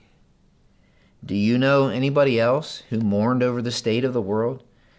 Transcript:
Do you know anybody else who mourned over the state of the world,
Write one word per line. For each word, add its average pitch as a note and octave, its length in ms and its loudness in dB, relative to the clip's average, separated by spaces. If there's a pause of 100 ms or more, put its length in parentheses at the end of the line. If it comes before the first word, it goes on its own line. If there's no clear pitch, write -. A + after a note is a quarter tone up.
(1300)
Do F#2+ 100 -6
you G#2+ 220 2
know C3+ 300 4
anybody C3+ 500 0
else B2+ 520 -2
who A2+ 100 -4
mourned A2 420 0
over B2 200 0
the A#2 100 -4
state A2+ 320 -2
of C3 80 -2
the B2 100 -2
world, A2 400 -4 (380)